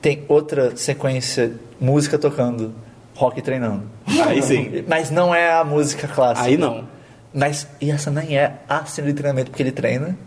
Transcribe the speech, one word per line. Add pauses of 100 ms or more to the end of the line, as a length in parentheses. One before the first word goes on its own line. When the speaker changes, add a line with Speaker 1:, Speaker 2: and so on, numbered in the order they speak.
Speaker 1:
tem
outra
sequência, (280)
música
tocando, (400)
Rock
treinando. (420)
Speaker 2:
Aí
sim.
Speaker 1:
Mas
não
é
a
música
clássica.
Speaker 2:
Aí
não. (460)
Speaker 1:
Mas, (140)
e
essa
nem
é (120)
a
cena
de
treinamento,
porque
ele
treina